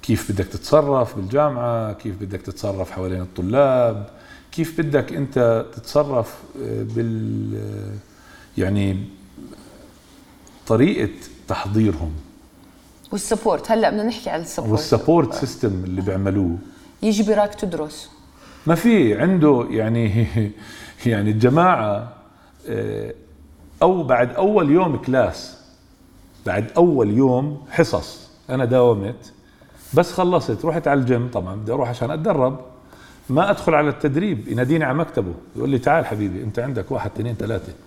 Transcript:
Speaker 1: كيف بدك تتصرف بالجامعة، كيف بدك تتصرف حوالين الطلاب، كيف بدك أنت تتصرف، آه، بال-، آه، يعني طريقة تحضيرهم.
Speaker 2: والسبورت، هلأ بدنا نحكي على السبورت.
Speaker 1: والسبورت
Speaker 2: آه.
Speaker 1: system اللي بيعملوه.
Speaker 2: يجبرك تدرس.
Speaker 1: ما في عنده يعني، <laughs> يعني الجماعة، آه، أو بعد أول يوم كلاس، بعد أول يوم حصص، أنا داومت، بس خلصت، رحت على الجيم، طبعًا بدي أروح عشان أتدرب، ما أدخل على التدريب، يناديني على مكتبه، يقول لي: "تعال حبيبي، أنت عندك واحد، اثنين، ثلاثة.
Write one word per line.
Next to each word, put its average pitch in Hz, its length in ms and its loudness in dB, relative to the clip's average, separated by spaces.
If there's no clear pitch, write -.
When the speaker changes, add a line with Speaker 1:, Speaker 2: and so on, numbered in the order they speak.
Speaker 1:
كيف - 300 -2
بدك 95 140 -2
تتصرف 139 680 0
بالجامعة، 120 760 -2
كيف 98 280 -10
بدك 95 200 -8
تتصرف 95 500 -6
حوالين 92 300 -6
الطلاب، 113 880 0
كيف 165 300 -4
بدك 139 320 0
أنت 120 520 0
تتصرف، - 600 0
آه، 110 200 -6
بال-، 110 720 -4
آه، 104 420 -10
يعني 98 460 0
طريقة 117 420 4
تحضيرهم. 95 640 0
Speaker 2:
والسبورت، 208 600 -2
هلأ 220 180 4
بدنا 208 140 -2
نحكي 226 260 -4
على 165 120 -4
السبورت. 120 300 -4
Speaker 1:
والسبورت 127 640 2
Speaker 2:
آه. - 40 -6
Speaker 1:
system 98 440 -4
اللي 92 180 -4
بيعملوه. 95 560 0
Speaker 2:
يجبرك 208 540 2
تدرس. 156 540 -8
Speaker 1:
ما 165 80 4
في 165 460 4
عنده 151 480 4
يعني، 110 680 2
<laughs> - 680 -6
يعني 107 260 2
الجماعة، 117 840 2
آه، 107 460 -6
أو 175 220 2
بعد 127 320 2
أول 190 360 2
يوم 170 240 4
كلاس، 113 640 -2
بعد 101 320 -2
أول 131 400 4
يوم 135 520 2
حصص، - 600 -2
أنا 131 160 0
داومت، 117 680 2
بس 175 180 4
خلصت، 170 540 0
رحت 156 220 0
على 143 120 4
الجيم، 123 340 0
طبعًا 92 220 -6
بدي 107 160 -8
أروح 127 180 -2
عشان 120 220 -4
أتدرب، 156 480 0
ما 165 200 2
أدخل 170 260 2
على 147 140 4
التدريب، 151 580 -2
يناديني 131 360 0
على 135 140 0
مكتبه، 113 360 -4
يقول 123 140 -2
لي: 135 100 2
"تعال 143 260 2
حبيبي، 104 380 -4
أنت 107 160 -6
عندك 120 320 -6
واحد، 107 240 -6
اثنين، 117 200 -4
ثلاثة. 110 380 -6